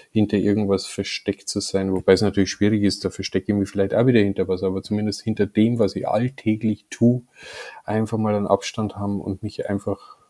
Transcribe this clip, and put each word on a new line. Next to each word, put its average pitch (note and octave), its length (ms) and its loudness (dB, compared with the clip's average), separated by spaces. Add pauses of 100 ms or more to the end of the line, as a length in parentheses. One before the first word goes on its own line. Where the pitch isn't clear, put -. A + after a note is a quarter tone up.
(120)
hinter G#2+ 260 2
irgendwas G2 500 2
versteckt - 600 -6
zu - 140 -4
sein. F#2+ 320 -2
Wobei F#2 200 6
es F#2 80 4
natürlich G2 280 2
schwierig G#2 340 2
ist, G2 220 0
da F#2 60 -2
verstecke - 420 -4
ich G#2 40 2
mich G2 120 0
vielleicht F#2+ 240 -2
auch A#2 140 4
wieder B2 120 6
hinter G2 280 2
was, F#2 160 -2
aber F#2+ 200 -2
zumindest G#2 380 -2
hinter G#2+ 240 0
dem, A2+ 340 2
was G2 160 2
ich - 120 -4
alltäglich A2 840 -2
tue, B2 320 2 (640)
einfach A2 320 -2
mal G#2+ 180 0
einen G2+ 120 0
Abstand - 500 -2
haben G2+ 240 -4
und F#2+ 220 -6
mich - 260 -6
einfach - 480 -6 (120)